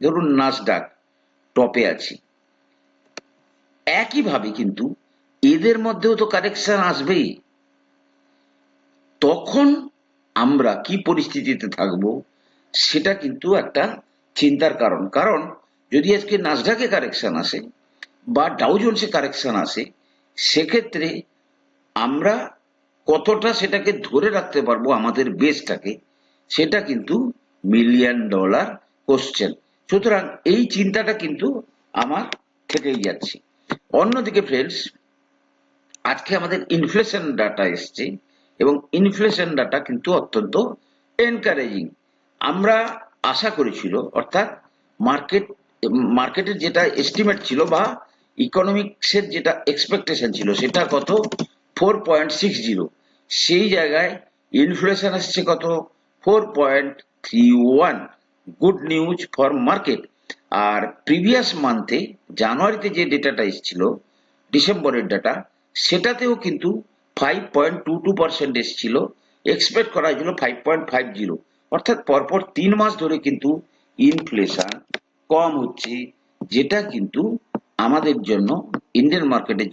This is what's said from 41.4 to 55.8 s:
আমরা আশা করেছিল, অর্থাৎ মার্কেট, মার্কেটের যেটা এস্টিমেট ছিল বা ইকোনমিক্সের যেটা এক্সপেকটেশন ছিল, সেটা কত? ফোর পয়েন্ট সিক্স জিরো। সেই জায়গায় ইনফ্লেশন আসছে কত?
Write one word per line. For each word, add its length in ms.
আমরা 260
আশা 260
করেছিল, 360
অর্থাৎ 280
মার্কেট, 360
মার্কেটের 460
যেটা 180
এস্টিমেট 360
ছিল 120
বা 80
ইকোনমিক্সের 800
যেটা 180
এক্সপেকটেশন 640
ছিল, 100
সেটা 220
কত? 160
ফোর 160
পয়েন্ট 220
সিক্স 260
জিরো। 180
সেই 240
জায়গায় 360
ইনফ্লেশন 540
আসছে 220
কত? 140